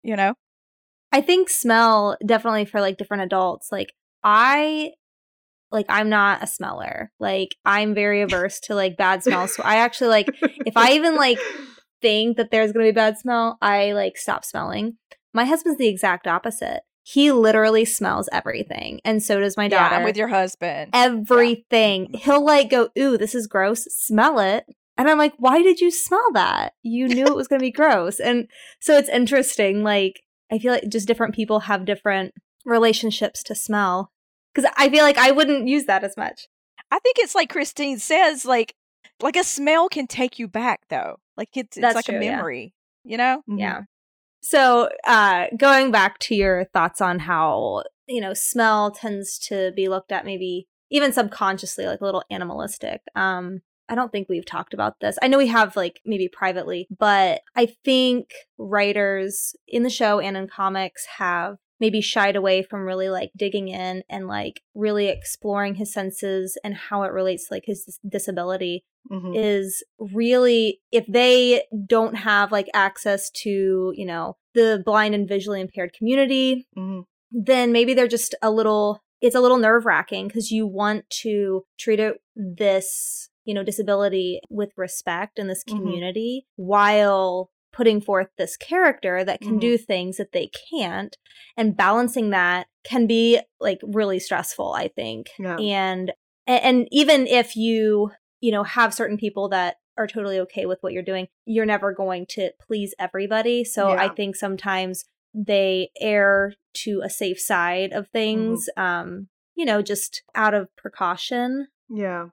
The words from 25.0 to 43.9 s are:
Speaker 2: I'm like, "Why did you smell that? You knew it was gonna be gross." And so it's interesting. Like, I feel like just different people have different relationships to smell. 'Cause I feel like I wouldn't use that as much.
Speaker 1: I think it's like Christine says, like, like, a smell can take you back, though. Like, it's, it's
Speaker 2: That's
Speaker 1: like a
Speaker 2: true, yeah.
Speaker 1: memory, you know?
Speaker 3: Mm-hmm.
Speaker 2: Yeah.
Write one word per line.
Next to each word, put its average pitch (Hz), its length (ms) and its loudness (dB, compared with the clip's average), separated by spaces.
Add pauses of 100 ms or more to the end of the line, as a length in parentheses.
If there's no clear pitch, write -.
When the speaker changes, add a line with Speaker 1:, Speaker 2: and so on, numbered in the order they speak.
Speaker 2:
I'm 311 120 6
like, 294 180 4
"Why 254 240 6
did 359 200 6
you 349 100 4
smell 427 420 0
that? 53 480 0
You 240 260 -2
knew 247 200 2
it 294 80 4
was 262 120 -4
gonna 277 120 2
be 254 120 0
gross." 214 480 2
And 240 280 0 (340)
so 302 160 6
it's 285 120 4
interesting. 220 720 2
Like, 202 380 0 (300)
I 220 60 -2
feel 240 160 0
like 220 160 -2
just 208 180 -2
different 226 280 0
people 214 260 0
have 196 240 -4
different 196 480 -2 (320)
relationships 226 760 2
to 220 120 -12
smell. 196 560 -2 (440)
'Cause 254 100 2 (100)
I 269 140 4
feel 302 140 6
like 285 160 6
I 254 100 8
wouldn't 277 380 2
use 277 180 0
that 190 180 0
as 196 140 -8
much. - 300 -10 (440)
Speaker 1:
I 320 80 2
think 508 200 2
it's 403 160 0
like 339 140 2
Christine 285 500 -4
says, 311 460 2
like, 240 280 0 (480)
like, 277 140 -2
a 359 80 4
smell 320 460 2
can 277 180 -6
take 254 320 -4
you 226 80 -6
back, 220 420 -4
though. - 300 -6 (180)
Like, 220 180 -10
it's, 247 220 -10
it's - 40 -4
Speaker 2:
That's 240 140 4
Speaker 1:
like 233 140 -4
a 214 40 -4
Speaker 2:
true, 214 120 -4
yeah. - 120 -4
Speaker 1:
memory, 139 360 -8 (300)
you 220 140 -10
know? 247 320 0
Speaker 3:
Mm-hmm. 202 100 -6
Speaker 2:
Yeah. 208 220 -4 (600)